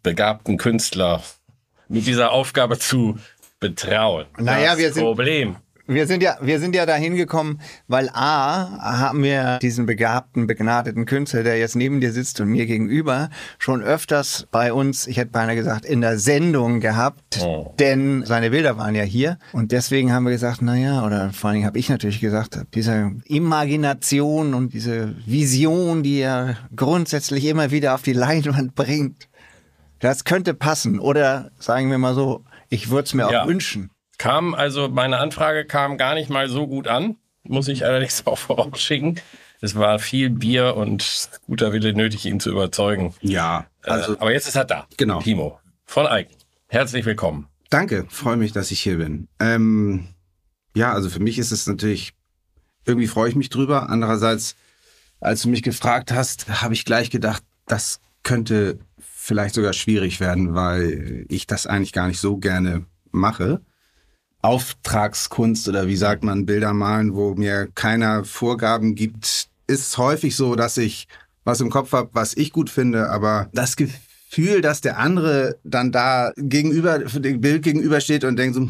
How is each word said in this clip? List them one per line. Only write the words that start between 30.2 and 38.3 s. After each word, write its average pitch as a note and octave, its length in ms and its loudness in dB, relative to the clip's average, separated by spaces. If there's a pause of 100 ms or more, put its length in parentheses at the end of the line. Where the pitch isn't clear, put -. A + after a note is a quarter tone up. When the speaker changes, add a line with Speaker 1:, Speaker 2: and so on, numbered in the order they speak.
Speaker 2:
könnte F3+ 300 0
passen. D3 460 0
Oder C#3 580 2
sagen C3 320 0
wir C3+ 80 2
mal B2+ 160 2
so, C3+ 300 -2 (240)
ich A2+ 220 -4
würd's C#3 240 0
mir A#2+ 120 2
auch A2 60 2
Speaker 1:
Ja. A2+ 140 2
Speaker 2:
wünschen. C#3+ 440 -2 (280)
Speaker 1:
Kam, D#3 360 0
also C#3+ 340 -2
meine B2+ 300 0
Anfrage D#3 460 0
kam C#3+ 340 -2
gar C3 160 2
nicht D3+ 160 -4
mal C3+ 180 0
so C#3 180 -2
gut C3+ 200 -6
an, D#3 300 -2 (260)
muss C3 260 -2
ich C3+ 160 -4
allerdings C3 380 0
<laughs> - 40 -6
auch - 120 0